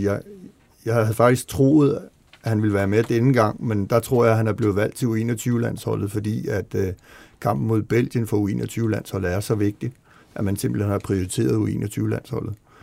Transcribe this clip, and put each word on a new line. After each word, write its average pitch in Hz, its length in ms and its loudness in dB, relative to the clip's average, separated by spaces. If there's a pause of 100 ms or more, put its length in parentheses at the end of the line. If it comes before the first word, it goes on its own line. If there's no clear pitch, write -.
jeg, 101 180 0 (680)
jeg 113 80 0
havde 110 200 2
faktisk 123 340 4
troet, 139 500 4 (440)
at 117 80 -4
han 107 120 2
ville 104 120 2
være 98 120 2
med 107 160 2
denne 120 300 2
gang, 120 340 2
men 104 200 0
der 117 140 2
tror 120 240 2
jeg, 113 60 6
at 110 60 4
han 110 100 2
er 107 60 0
blevet 101 240 0
valgt 107 200 -2
til 127 120 -2
U 113 60 0
enogtyve-landsholdet, 113 960 -2
fordi 107 360 -4
at, 98 260 -4
øh, 98 120 0 (540)
kampen 123 280 -2
mod 110 140 2
Belgien 120 440 0
for 104 100 -2
U 104 100 0
enogtyve-landsholdet 107 840 -4
er 95 80 -2
så 113 140 -2
vigtig, 104 380 -2 (420)
at - 100 -4
man 98 120 0
simpelthen 113 360 -2
har 101 60 -2
prioriteret 101 580 -2
U 104 100 0
enogtyve-landsholdet. 110 880 -6 (280)